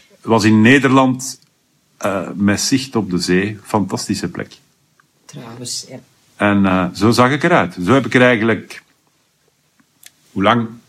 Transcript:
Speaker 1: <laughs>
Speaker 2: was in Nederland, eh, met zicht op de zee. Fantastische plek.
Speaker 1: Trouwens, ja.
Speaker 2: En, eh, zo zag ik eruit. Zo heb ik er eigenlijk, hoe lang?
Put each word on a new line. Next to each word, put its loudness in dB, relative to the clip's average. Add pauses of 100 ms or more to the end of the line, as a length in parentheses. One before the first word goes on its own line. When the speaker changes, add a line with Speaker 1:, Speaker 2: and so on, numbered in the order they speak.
(100)
Speaker 1:
<laughs> -20
Speaker 2:
was 0
in 4
Nederland, 2 (560)
eh, -6
met 0
zicht -2
op -2
de -2
zee. -2
Fantastische -4
plek. -12 (720)
Speaker 1:
Trouwens, -14
ja. -18 (360)
Speaker 2:
En, 2
eh, 0
zo 2
zag 2
ik -2
eruit. 0
Zo 0
heb 2
ik -2
er 4
eigenlijk, 0 (1500)
hoe -6
lang? 2 (200)